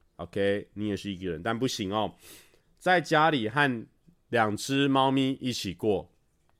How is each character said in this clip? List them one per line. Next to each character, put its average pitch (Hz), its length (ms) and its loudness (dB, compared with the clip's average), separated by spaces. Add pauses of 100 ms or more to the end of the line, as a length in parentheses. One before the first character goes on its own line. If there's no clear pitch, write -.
(160)
OK， 101 580 -2
你 104 140 -6
也 101 80 -2
是 101 160 -8
一 90 100 -10
个 92 80 -4
人， 80 120 -8
但 117 160 -4
不 131 100 -2
行 98 240 -4
哦。 104 220 -2 (640)
在 180 240 2
家 156 280 4
里 113 200 0
和 127 360 0 (440)
两 110 260 2
只 139 320 0
猫 135 220 4
咪 135 300 2
一 123 120 -4
起 98 220 -6
过， 101 360 -2 (500)